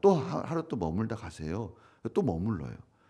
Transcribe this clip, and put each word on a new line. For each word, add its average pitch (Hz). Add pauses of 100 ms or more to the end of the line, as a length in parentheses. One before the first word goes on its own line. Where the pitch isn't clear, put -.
또 196
하-, 156
하루 160
또 -
머물다 104
가세요." 87 (380)
또 202
머물러요. 90 (340)